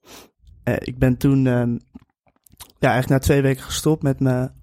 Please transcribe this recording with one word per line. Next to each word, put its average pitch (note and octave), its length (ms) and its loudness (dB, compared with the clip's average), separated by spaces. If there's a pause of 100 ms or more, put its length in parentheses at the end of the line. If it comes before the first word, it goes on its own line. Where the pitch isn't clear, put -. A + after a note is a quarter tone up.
(640)
Eh, A#2+ 160 -2
ik B2 200 -10
ben B2+ 180 2
toen, C3+ 300 2
ehm, B2 260 0 (1080)
ja, - 120 2
eigenlijk B2 180 0
na C3+ 100 4
twee C#3 240 2
weken C3+ 200 0
gestopt - 400 -4
met C#3 180 -2
mijn C3 320 0 (100)